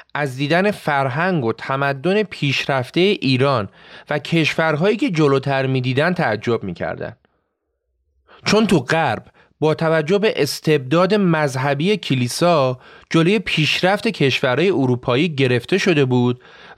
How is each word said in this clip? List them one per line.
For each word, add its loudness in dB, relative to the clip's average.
از -4
دیدن 2
فرهنگ -2
و 0
تمدن -2
پیشرفته -2
ایران 2
و -2
کشورهایی 0
که -2
جلوتر 2
می‌دیدن 0
تعجب -2
می‌کردن. -8
چون 2
تو 2
غرب -2
با 2
توجه 0
به 0
استبداد 0
مذهبی 0
کلیسا 0
جلوی 2
پیشرفت 0
کشورهای 0
اروپایی 0
گرفته 0
شده 2
بود 2